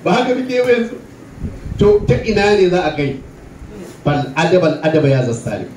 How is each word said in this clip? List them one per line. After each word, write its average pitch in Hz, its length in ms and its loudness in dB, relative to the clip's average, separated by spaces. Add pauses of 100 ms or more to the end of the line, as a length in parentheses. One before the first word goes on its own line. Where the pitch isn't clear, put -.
ba 170 100 0
haka 254 220 0
muke 254 200 -6
yi 247 80 0
ba 247 80 2
yanzu. 226 240 0 (800)
To 208 300 6
ta 240 160 4
ina 208 320 2
ne 190 140 4
za 180 180 2
a 151 80 -2
kai? 143 240 -4 (840)
Fal 139 200 0 (120)
adab 175 280 2
al 151 180 0
adab 156 240 2
ya 135 220 4
zassali. 104 500 -6